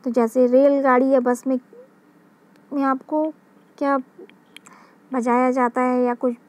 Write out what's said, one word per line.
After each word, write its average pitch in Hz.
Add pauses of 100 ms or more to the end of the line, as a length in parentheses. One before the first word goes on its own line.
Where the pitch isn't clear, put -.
तो 254
जैसे 240
रेलगाड़ी 269
या 269
बस 247
में, 262 (1120)
में 277
आपको 269 (540)
क्या 277 (1160)
बजाया 254
जाता 254
है 254
या 240
कुछ 240 (160)